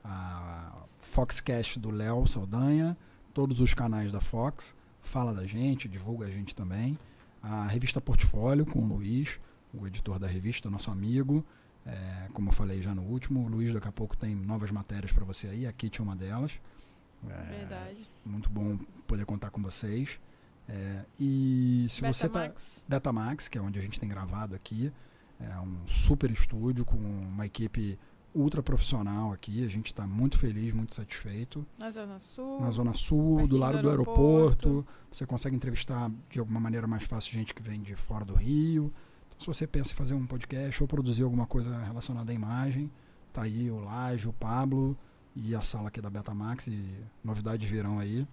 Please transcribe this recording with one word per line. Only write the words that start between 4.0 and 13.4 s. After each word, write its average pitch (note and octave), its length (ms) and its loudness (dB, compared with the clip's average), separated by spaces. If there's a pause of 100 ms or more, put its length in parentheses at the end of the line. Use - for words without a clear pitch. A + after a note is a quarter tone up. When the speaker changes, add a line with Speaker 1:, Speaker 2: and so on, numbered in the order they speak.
Speaker 1:
da A#2 80 -4
Fox, - 560 -2 (260)
fala B2 320 -2
da F#2+ 120 -4
gente, B2 420 -2
divulga G#2 380 -8
a G2 40 -6
gente G2 260 -8
também. A2 420 -2 (440)
A G#2+ 260 -4
revista A#2+ 320 0
Portfólio C3+ 640 6
com C3+ 140 -2
o A2+ 80 0
Luiz, G#2+ 520 -2 (340)
o G#2 140 -10
editor F#2+ 320 -4
da G2 80 -4
revista, F#2+ 420 -4
nosso G2 220 -4
amigo. C3 520 0 (420)
É, F#2 480 -10
como G2+ 160 -2
eu - 40 10
falei F#2+ 280 2
já G2 120 -2
no F#2 80 -2
último, B2+ 420 -2